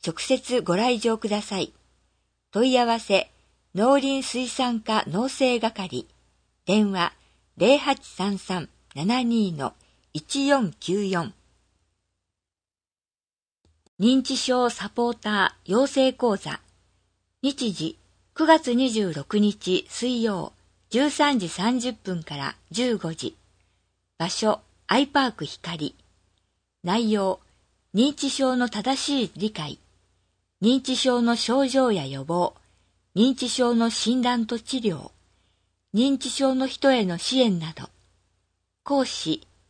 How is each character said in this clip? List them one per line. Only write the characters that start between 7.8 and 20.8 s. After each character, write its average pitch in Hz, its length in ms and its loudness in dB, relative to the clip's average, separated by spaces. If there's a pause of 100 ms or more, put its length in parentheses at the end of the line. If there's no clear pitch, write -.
三 196 340 -4
三 180 300 -4 (260)
七 226 300 0
二 220 280 2
の 139 220 -6 (380)
一 269 340 -4
四 254 320 2
九 196 260 -2
四。 185 300 -4 (2750)
認 254 240 4
知 262 140 -4
症 247 340 0
サ 208 180 -10
ポ 240 220 -2
ー 233 40 -4
タ 208 420 -2 (100)
ー 175 60 -4
養 269 160 2
成 262 240 2
講 233 240 0
座。 - 240 -10 (840)
日 262 300 -2
時、 156 260 -8 (360)
九 311 120 0
月 311 280 4
二 254 160 2
十 208 220 -2
六 - 280 -2
日 196 480 0
水 240 340 -2
曜、 196 300 -4 (360)